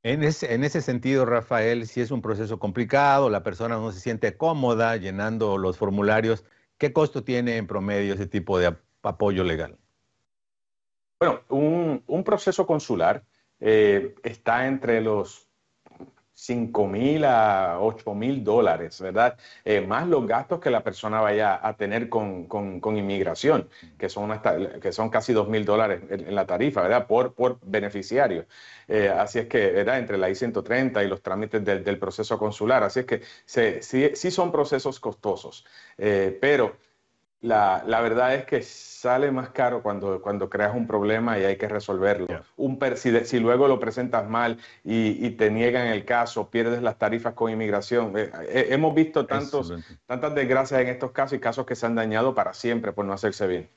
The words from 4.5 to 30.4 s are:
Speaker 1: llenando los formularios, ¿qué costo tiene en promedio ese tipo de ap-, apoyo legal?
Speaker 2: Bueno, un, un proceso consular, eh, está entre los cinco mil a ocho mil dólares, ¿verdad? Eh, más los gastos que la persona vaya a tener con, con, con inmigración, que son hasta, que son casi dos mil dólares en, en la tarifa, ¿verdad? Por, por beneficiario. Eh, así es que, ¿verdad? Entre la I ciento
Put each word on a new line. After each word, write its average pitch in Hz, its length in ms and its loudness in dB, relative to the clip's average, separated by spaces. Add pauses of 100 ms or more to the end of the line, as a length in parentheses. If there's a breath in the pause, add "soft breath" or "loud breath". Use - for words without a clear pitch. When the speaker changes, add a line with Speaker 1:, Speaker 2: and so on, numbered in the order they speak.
Speaker 1:
llenando 101 640 -2
los 92 200 -2
formularios, 107 680 2 (320 soft breath)
¿qué 143 160 0
costo 147 300 0
tiene 123 340 0
en 104 120 -4
promedio 101 460 -2
ese 98 120 -4
tipo 92 320 -2
de 87 80 4
ap-, 82 140 0 (220)
apoyo 98 420 0
legal? 82 320 -4 (1400)
Speaker 2:
Bueno, 165 280 2
un, 151 600 0
un 170 160 -2
proceso 196 420 0
consular, 107 560 0 (380)
eh, 104 640 4
está 120 420 -2
entre 131 340 0
los 104 480 -4 (880)
cinco 113 520 -2
mil 139 360 2
a 101 540 4
ocho 110 340 -2
mil 120 300 -2
dólares, 92 580 2
¿verdad? 107 380 0 (260 loud breath)
Eh, 107 160 2
más 113 280 -2
los 135 180 2
gastos 131 320 -2
que 160 100 -2
la 117 140 2
persona 107 380 -2
vaya 104 420 2
a 107 140 -4
tener 110 320 -2
con, 101 380 -4
con, 98 340 -6
con 107 160 -2
inmigración, 98 720 0 (280 loud breath)
que 95 120 -6
son 104 240 -6
hasta, 95 480 -2
que 95 100 -2
son 90 200 -4
casi 110 220 0
dos 107 160 4
mil 107 160 0
dólares 104 460 2
en, 95 160 -6
en 98 80 -6
la 98 100 0
tarifa, 101 380 0
¿verdad? 107 240 2
Por, 120 280 2
por 127 280 -2
beneficiario. 101 840 -2 (420 loud breath)
Eh, 104 280 2
así 104 220 0
es 113 80 -2
que, 104 240 2
¿verdad? 107 300 2
Entre 104 180 -4
la 95 100 0
I 98 60 -2
ciento 107 300 -4